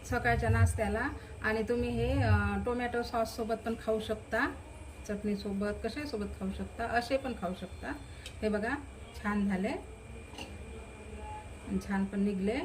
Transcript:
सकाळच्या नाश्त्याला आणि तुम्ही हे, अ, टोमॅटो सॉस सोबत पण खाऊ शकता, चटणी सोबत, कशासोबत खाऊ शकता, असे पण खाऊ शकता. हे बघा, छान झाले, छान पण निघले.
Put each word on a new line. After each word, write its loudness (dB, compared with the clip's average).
सकाळच्या 4
नाश्त्याला 6
आणि 2
तुम्ही 2
हे, 4
अ, 8
टोमॅटो 0
सॉस 0
सोबत 0
पण -2
खाऊ 2
शकता, 0
चटणी 0
सोबत, -2
कशासोबत -2
खाऊ -2
शकता, -4
असे 2
पण 0
खाऊ -2
शकता. -8
हे 4
बघा, 2
छान 4
झाले, 2
छान 2
पण -2
निघले. 2